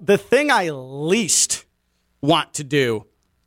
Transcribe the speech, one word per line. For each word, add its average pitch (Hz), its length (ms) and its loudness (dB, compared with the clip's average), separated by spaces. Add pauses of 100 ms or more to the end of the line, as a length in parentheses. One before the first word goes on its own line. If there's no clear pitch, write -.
the 196 160 2
thing 285 340 2
I 190 200 2
least 143 960 -2 (560)
want 151 320 0
to 151 100 -10
do 123 420 -2 (400)